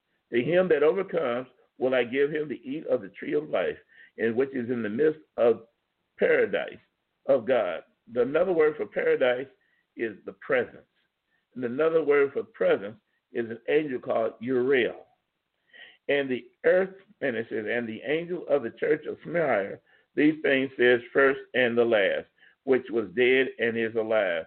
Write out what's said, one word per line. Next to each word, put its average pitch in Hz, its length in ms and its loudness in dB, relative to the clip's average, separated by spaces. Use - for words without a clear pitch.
"to 120 100 0
him 175 280 2
that 147 120 4
overcomes 156 680 0
will 131 160 0
I 123 120 2
give 139 260 0
him 156 180 -4
to - 180 -10
eat 147 200 -8
of 127 140 0
the 95 80 -14
tree - 240 -10
of 151 160 -2
life, 80 280 -2
and 113 180 -2
which 135 160 0
is 120 180 -6
in 123 120 -2
the 107 80 -4
midst 151 320 0
of 117 300 2
paradise 135 640 0
of 131 180 2
God." 101 380 0
The, 123 80 0
another 160 320 0
word 151 240 2
for 107 80 -4
paradise 135 640 0
is 110 300 -6
the 95 80 -12
presence. - 540 -4
And 127 100 -8
another 156 380 0
word 143 300 4
for 113 100 -4
presence 123 540 -2
is 113 180 -6
an 117 180 -10
angel 143 320 0
called 113 400 -2
Uriel. 123 640 0
"And 139 220 0
the 123 200 -6
earth," 185 320 2
and 131 140 -4
it 113 140 -6
says, 110 160 -6
"and 117 220 -4
the 110 160 -10
angel 165 440 -6
of 139 160 2
the 113 80 -6
church 156 340 -2
of 104 180 -10
Smyrna, 139 560 -2
these 151 280 2
things 135 360 0
says 123 240 4
first 139 300 2
and 120 220 2
the 120 60 4
last, 98 440 2
which 127 260 0
was 107 220 -4
dead 131 480 2
and 117 180 -2
is 113 180 -4
alive." 107 520 0